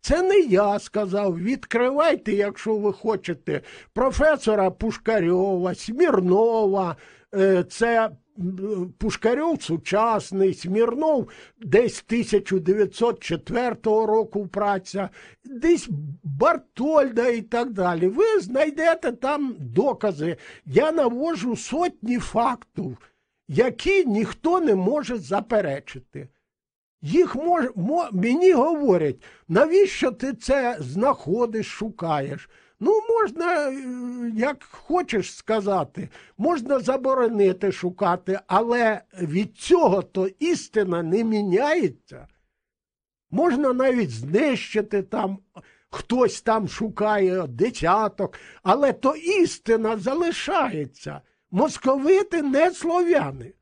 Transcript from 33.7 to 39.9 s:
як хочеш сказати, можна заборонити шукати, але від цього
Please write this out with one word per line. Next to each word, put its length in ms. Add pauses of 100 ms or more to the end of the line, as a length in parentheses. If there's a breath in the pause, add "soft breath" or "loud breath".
як 260
хочеш 760
сказати, 720 (300 loud breath)
можна 420
заборонити 920
шукати, 760
але 540 (220)
від 340
цього 460